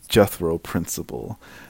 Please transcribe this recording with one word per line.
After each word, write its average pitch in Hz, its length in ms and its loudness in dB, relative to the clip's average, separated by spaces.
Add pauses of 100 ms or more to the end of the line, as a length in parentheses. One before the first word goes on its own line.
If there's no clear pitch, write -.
Jethro 85 500 4
principle. - 800 -6 (300)